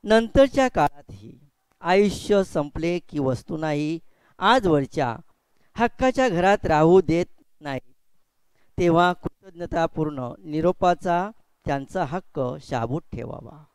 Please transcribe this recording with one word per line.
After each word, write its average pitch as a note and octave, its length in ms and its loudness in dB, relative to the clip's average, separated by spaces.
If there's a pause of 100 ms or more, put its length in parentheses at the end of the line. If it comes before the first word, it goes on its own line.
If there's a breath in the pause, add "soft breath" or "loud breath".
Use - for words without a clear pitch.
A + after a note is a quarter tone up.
नंतरच्या B3 640 2
काळातही C#3+ 680 -4 (420)
आयुष्य G3 640 2
संपले E3 540 -4
की - 200 -10
वस्तू C3 380 -4
नाही, D#3 420 -4 (400)
आजवरच्या D#3 800 0 (600)
हक्काच्या C4 520 0
घरात F#3+ 380 2
राहू E3 340 6
देत E3+ 260 -2 (340)
नाही, C#3 200 -8 (960)
तेव्हा F3 340 4
कृतज्ञतापूर्ण E3 1300 -6
निरोपाचा F3 920 -2 (340)
त्यांचा D3 400 -4
हक्क D3+ 360 -8 (200)
शाबूत B2+ 400 -6 (120)
ठेवावा. A#2+ 520 -14 (100)